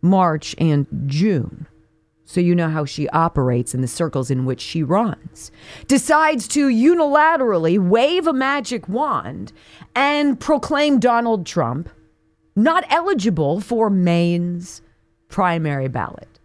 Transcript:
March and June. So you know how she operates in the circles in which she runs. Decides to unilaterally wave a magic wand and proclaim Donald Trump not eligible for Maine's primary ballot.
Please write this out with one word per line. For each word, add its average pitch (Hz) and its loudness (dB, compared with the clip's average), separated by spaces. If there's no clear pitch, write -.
March 175 2
and 147 2
June. 151 -2
So - -4
you 175 4
know 165 0
how 156 -4
she 147 -6
operates 127 0
in 127 -2
the 127 -2
circles 135 -4
in 127 -2
which 127 -6
she 165 -6
runs. 185 -4
Decides 302 2
to 285 0
unilaterally 269 2
wave 254 2
a 330 2
magic 262 -4
wand 196 -6
and 285 0
proclaim 294 0
Donald 233 0
Trump 143 -4
not 320 2
eligible 208 0
for 220 0
Maine's 175 0
primary 156 -2
ballot. - -10